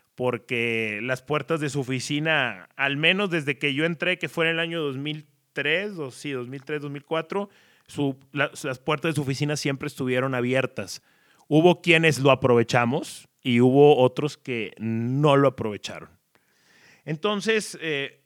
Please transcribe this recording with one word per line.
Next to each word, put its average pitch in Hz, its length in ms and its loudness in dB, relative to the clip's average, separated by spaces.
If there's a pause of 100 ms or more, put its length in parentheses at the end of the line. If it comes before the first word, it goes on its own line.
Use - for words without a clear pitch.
(180)
porque 117 840 -4
las 127 180 -4
puertas 151 380 -4
de 147 100 -4
su 139 120 -6
oficina, 131 960 -4
al 139 220 -2
menos 185 320 2
desde 147 300 -4
que 143 160 -4
yo 151 100 0
entré, 175 320 -2
que 170 100 -8
fue 165 180 -2
en 165 80 0
el 165 60 -4
año 165 220 -6
dos 139 160 -4
mil 151 300 -10 (260)
tres, 165 460 -2
o 139 100 -8
sí, 147 220 -12
dos 123 160 -8
mil 135 160 -14
tres, 151 180 -8
dos 147 80 -10
mil 139 160 -12
cuatro, 160 460 -6 (340)
su, 135 320 -4 (140)
la-, 147 180 -2 (140)
las 135 160 -6
puertas 160 320 -2
de 143 40 -2
su 139 60 -2
oficina 143 340 -4
siempre 139 300 -4
estuvieron 131 480 -2
abiertas. 123 680 -4 (440)
Hubo 165 360 6
quienes 160 340 6
lo 135 140 6
aprovechamos 123 1000 2 (140)
y 120 180 2
hubo 139 380 8
otros 127 380 2
que 113 420 -8
no 123 580 2
lo 139 120 6
aprovecharon. 101 600 -8 (960)
Entonces, 202 720 -4
eh, 139 460 -8